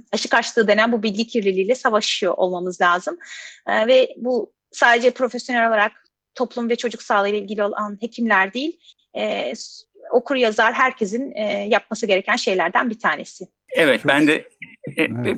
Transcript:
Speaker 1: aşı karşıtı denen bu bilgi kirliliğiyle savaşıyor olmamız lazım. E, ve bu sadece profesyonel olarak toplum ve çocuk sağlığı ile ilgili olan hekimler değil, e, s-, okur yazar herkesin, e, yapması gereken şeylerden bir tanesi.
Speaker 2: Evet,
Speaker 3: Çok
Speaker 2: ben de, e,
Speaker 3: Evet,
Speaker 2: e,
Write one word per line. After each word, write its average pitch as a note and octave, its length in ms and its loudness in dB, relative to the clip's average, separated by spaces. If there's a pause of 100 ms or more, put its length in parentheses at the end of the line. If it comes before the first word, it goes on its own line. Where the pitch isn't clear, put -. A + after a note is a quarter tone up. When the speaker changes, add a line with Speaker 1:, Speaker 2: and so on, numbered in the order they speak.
(120)
Speaker 1:
aşı - 160 -4
karşıtı A#3 400 2
denen G#3+ 240 4
bu A3+ 100 -2
bilgi A3 240 -2
kirliliğiyle G3 480 0
savaşıyor G#3+ 640 0
olmamız F3+ 440 -4
lazım. F3+ 380 0 (500)
E, A3 180 2
ve C4 300 4
bu A#3+ 360 -4 (200)
sadece A#3+ 380 4
profesyonel A#3+ 580 -2
olarak G#3+ 240 2 (420)
toplum A#3 360 -4
ve A#3+ 60 0
çocuk A3+ 260 -8
sağlığı G3+ 260 2
ile G#3 100 -2
ilgili G3+ 240 -6
olan G#3 380 -4
hekimler G#3+ 540 0
değil, D4+ 260 -6 (340)
e, G#3 400 -4
s-, - 300 -16 (280)
okur B3+ 240 0
yazar A3+ 380 2
herkesin, B3+ 600 -2
e, G3+ 340 -4
yapması G#3+ 380 0
gereken G3+ 300 0
şeylerden G3+ 540 0
bir G#3+ 80 -8
tanesi. - 460 -4 (320)
Speaker 2:
Evet, C#3 260 4
Speaker 3:
Çok D3 60 0
Speaker 2:
ben D3 180 6
de, D3 80 6
e, - 120 -4 (500)
Speaker 3:
Evet, A#2+ 300 -2
Speaker 2:
e, - 120 0